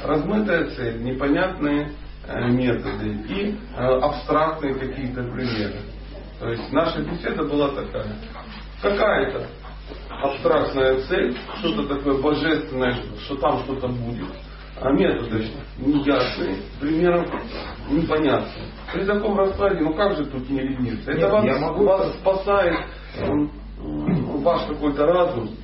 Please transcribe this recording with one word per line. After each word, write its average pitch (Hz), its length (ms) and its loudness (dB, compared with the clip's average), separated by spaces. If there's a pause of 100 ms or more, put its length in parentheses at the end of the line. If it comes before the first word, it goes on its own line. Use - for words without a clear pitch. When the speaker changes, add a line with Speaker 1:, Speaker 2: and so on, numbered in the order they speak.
Speaker 1:
размытая 170 720 2
цель, 117 260 -4
непонятные, 147 880 0 (360)
э, 120 220 -2
методы 107 680 0 (120)
и, 202 280 -2 (180)
э, 123 60 -4 (200)
абстрактные 147 760 0
какие-то 123 480 -4
примеры. 110 560 -2 (600)
То 117 100 -4
есть 110 240 -4
наша 156 280 2
беседа 165 440 -4
была 143 240 2
такая. 107 460 -6 (680)
Какая-то 202 680 2 (640)
абстрактная 139 960 2
цель, 143 300 0 (220)
что-то 143 360 -2
такое 139 260 0
божественное, 139 760 2 (300)
что 143 120 -6
там 143 260 2
что-то 127 240 -4
будет. 120 400 -4 (540)
А 131 100 4
методы 117 560 2 (300)
неясные, 143 800 2 (240)
примеров 165 480 4 (600)
непонятно. 151 640 2 (400)
При 190 140 -2
таком 208 340 2
раскладе, 196 400 2
ну 156 140 2
как 180 240 2
же 147 80 -2
тут 127 240 -6
не 135 100 2
лениться? 123 520 -2
Это 156 100 2
Speaker 2:
Нет, 196 100 6
Speaker 1:
вас, 214 140 6
Speaker 2:
я - 140 4
могу 160 260 4
Speaker 1:
вас 180 300 4
спасает, 190 600 4 (420)
м, - 320 0 (280)
м, 151 640 0
ваш 160 260 4
какой-то 147 380 0
разум 151 440 4 (140)